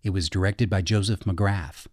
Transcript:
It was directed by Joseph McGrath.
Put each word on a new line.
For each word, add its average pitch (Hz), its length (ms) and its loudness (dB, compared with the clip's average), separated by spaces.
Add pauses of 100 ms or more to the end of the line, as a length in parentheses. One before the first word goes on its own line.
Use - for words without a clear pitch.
It 101 80 -2
was 90 180 0
directed 98 400 0
by 95 140 2
Joseph 104 380 0
McGrath. 98 720 -2